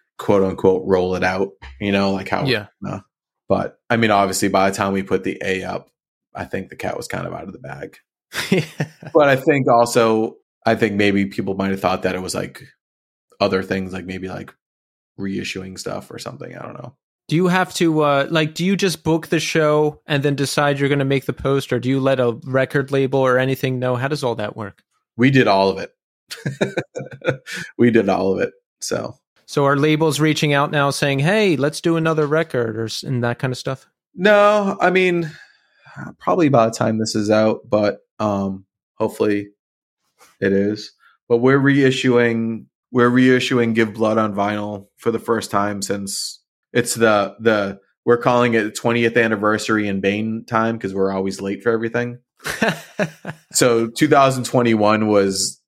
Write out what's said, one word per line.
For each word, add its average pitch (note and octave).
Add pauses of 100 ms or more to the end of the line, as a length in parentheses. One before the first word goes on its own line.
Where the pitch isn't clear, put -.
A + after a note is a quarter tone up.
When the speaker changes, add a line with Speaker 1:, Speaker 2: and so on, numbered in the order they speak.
(180)
Speaker 1:
quote G2+
unquote, F#2
roll F#2
it F2
out, F#2+ (280)
you G2+
know, G2
like F#2+
how, F#2+
Speaker 2:
Yeah. G#2+ (180)
Speaker 1:
uh, G2 (480)
but - (100)
I A#2+
mean, A2+
obviously G2
by F#2+
the F#2+
time G2
we F#2+
put A2+
the -
A F#2+
up, - (460)
I F#2
think F#2+
the -
cat -
was -
kind F2+
of F2
out E2
of G2
the -
bag. - (340)
Speaker 2:
<laughs> -
Yeah. F#3 (500)
Speaker 1:
But D3
I C3
think C#3
also, A#2 (280)
I A2+
think G#2
maybe G2+
people G2
might G2
have F#2+
thought F#2
that F#2
it F#2
was, F#2
like, - (760)
other G2
things, F#2+
like, F2+
maybe, F#2
like, - (680)
reissuing F#2+
stuff G2+
or -
something. -
I -
don't -
know. - (320)
Speaker 2:
Do D3+
you F3+
have F3+
to, D#3+
uh, C#3+
like, D#3
do E3+
you G3
just F3+
book D#3+
the E3
show D3+
and C#3+
then C#3+
decide C#3+
you're C#3
gonna C#3
make C3+
the C3
post, C#3
or A#2+
do B2+
you C3+
let C3
a A#2+
record C3
label C3+
or B2+
anything C3
know? B2+
How B2+
does C#3+
all A#2
that G#2+
work? G#2 (340)
Speaker 1:
We B2+
did B2+
all G2
of F#2+
it. - (340)
<laughs> -
We A#2+
did G#2+
all F#2+
of F#2
it. G2 (280)
So. - (300)
Speaker 2:
So C#3+
are C#3
labels D3+
reaching D3+
out C#3+
now C#3+
saying, C#3
"Hey, F#3+
let's C#3+
do E3
another D#3+
record," C3+
or A2+
s-, -
and B2+
that A#2+
kind C3
of B2
stuff? - (260)
Speaker 1:
No, G3+
I F3+
mean, F3 (880)
probably F3+
by A#2
the A2+
time A2
this A2
is G#2+
out, G#2+
but, G#2 (180)
um, G2 (300)
hopefully G#2 (920)
it G2
is. G2+ (340)
But A#2+
we're C3
reissuing, A#2+ (260)
we're B2
reissuing B2+
Give A2+
Blood A2
on G#2+
vinyl G#2 (100)
for -
the A2
first A2
time G2+
since G2 (360)
it's A#2+
the, G#2+
the, G#2 (260)
we're A#2+
calling A#2+
it G#2+
twentieth A#2
anniversary G#2+
in G2
Bane G#2+
time A2+
'cause G2
we're G2
always G2
late G2
for A#2
everything. A#2
Speaker 2:
<laughs> - (1200)
Speaker 1:
So A#2
two D3+
thousand C3+
twenty-one A2
was G2